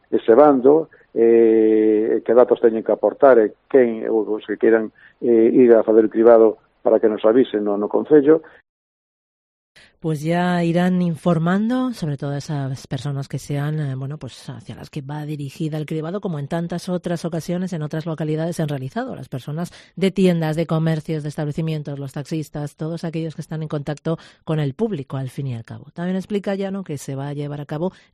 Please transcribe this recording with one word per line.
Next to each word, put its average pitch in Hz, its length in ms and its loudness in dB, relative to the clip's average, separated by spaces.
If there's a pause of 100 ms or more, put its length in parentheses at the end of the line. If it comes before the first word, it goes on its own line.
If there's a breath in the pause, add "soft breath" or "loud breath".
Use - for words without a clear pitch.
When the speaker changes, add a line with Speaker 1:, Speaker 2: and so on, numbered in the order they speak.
(100)
Speaker 1:
ese 113 240 2
bando, 143 560 4 (240 soft breath)
eh, 110 1120 4
que 117 80 2
datos 120 240 6
teñen 110 240 2
que - 80 -2
aportar, 113 480 4
e 107 160 2 (160)
quen, 117 400 2
ou 110 160 0
os 107 160 -6
que 104 160 -6
queiran, 113 320 2 (320 soft breath)
eh, 117 240 4
ir 123 320 6
a 104 80 2
facer 110 240 4
o - 0 -
cribado 110 480 6 (240)
para 110 160 4
que 113 80 2
nos 107 160 0
avisen 110 400 2
no, 104 160 -2
no 104 80 -2
Concello. 147 560 4 (1600 soft breath)
Speaker 2:
Pues 156 240 -4
ya 175 400 0
irán 180 380 2
informando, 180 920 0
sobre 151 240 -6
todo 147 140 -8
a 143 80 -6
esas 139 480 -8
personas 139 420 -8
que 143 100 -8
sean, 147 400 -6
eh, 143 160 -4
bueno, 135 220 -10
pues - 320 -16
hacia 117 260 -16
las - 140 -16
que 151 140 -10
va 147 240 -10
dirigida 147 500 -8
el 151 80 -6
cribado, 160 380 -8
como 170 160 -6
en 139 100 -8
tantas 170 400 -6
otras 175 380 -6
ocasiones, 175 480 -6
en 156 80 -6
otras 156 240 -6
localidades 160 500 -4
se 175 60 -4
han 147 100 -4
realizado. 147 420 -8
Las 127 140 -14
personas 147 420 -10 (260 soft breath)
de 185 140 0
tiendas, 170 460 0
de 165 80 -2
comercios, 160 580 -2
de 151 60 -8
establecimientos, 151 680 -6
los 139 160 -12
taxistas, 147 640 -8
todos 165 280 -8
aquellos 160 300 -6
que - 80 -12
están 160 180 -10
en 156 80 -8
contacto 151 480 -6 (280 soft breath)
con 160 140 -2
el 143 140 -2
público, 160 460 -6
al 135 100 -8
fin 139 200 -8
y 123 60 -6
al 113 140 -14
cabo. 113 240 -16
También 180 240 -6
explica 196 380 -4
Llano 196 280 -6
que 160 140 -10
se 139 180 -10
va 139 140 -8
a 147 60 -8
llevar 147 260 -8
a 143 60 -12
cabo 160 260 -6 (220 soft breath)